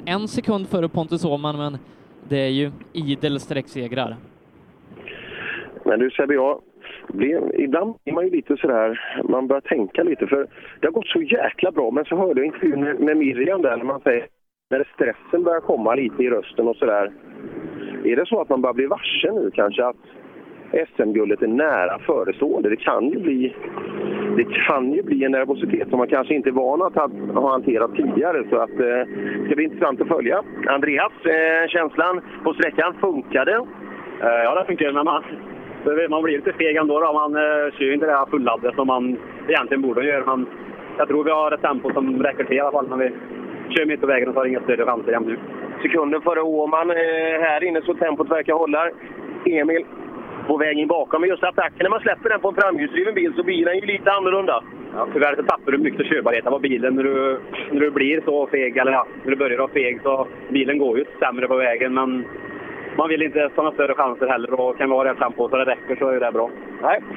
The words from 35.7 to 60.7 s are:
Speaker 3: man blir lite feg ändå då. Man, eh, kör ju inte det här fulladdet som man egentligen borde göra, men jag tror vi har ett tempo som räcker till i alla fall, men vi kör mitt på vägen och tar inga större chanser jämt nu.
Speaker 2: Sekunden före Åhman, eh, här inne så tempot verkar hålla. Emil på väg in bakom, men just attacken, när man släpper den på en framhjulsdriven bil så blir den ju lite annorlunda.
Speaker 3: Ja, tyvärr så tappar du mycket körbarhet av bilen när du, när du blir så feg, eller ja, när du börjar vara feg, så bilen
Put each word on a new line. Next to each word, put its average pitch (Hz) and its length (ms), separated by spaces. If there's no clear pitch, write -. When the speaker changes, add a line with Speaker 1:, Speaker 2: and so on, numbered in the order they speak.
Speaker 3:
man 156 120
blir 160 140
lite 175 160
feg 160 240
ändå 151 240
då. 160 120
Man, 151 240
eh, 151 360
kör - 120
ju 135 100
inte 151 120
det 156 100
här 139 100
fulladdet 120 480
som 135 120
man 127 300
egentligen 139 340
borde 123 220
göra, 131 320
men 127 100
jag 147 100
tror 147 160
vi 156 60
har 156 220
ett 147 100
tempo 135 300
som 131 300
räcker 135 220
till 127 120
i 135 40
alla 143 120
fall, 139 160
men 131 100
vi 127 140
kör 156 180
mitt 151 140
på 151 60
vägen 127 220
och 123 60
tar 135 100
inga 127 160
större 117 260
chanser 117 260
jämt 117 140
nu. 113 120
Speaker 2:
Sekunden 151 400
före 165 180
Åhman, 160 500
eh, 170 60
här 160 240
inne 165 180
så 165 120
tempot 151 360
verkar 160 240
hålla. 160 360
Emil 165 380
på 151 100
väg 151 220
in 151 100
bakom, 160 320
men 180 100
just 180 140
attacken, 180 360
när 185 100
man 220 100
släpper 214 280
den 214 120
på 196 80
en 185 60
framhjulsdriven 185 600
bil 170 220
så 175 60
blir 175 220
den 175 140
ju 202 80
lite 196 260
annorlunda. 185 500
Speaker 3:
Ja, 113 160
tyvärr 143 240
så 147 60
tappar 147 300
du 139 60
mycket 147 280
körbarhet 117 400
av 131 140
bilen 131 340
när 135 80
du, 135 360
när 143 100
du 147 100
blir 143 340
så 143 220
feg, 131 300
eller 131 160
ja, 127 140
när 131 60
du 131 60
börjar 127 220
vara 135 100
feg, 123 340
så 135 240
bilen 139 300